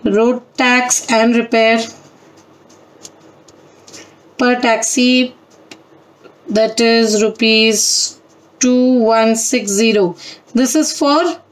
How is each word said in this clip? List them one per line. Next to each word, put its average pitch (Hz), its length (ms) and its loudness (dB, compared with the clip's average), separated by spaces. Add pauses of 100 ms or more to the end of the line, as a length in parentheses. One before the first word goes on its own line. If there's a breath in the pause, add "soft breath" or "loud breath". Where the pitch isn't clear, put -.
road 226 380 0 (160)
tax 247 540 -2
and 226 240 2
repair 226 440 0 (2500 loud breath)
per 247 220 0
taxi, 247 760 0 (1120)
that 220 300 -2
is 226 440 2
rupees 220 960 0 (380)
two 254 400 2
one 226 360 2
six 220 360 -4
zero. 202 440 0 (380 loud breath)
This 254 220 0
is - 220 -2
for 302 260 0 (280)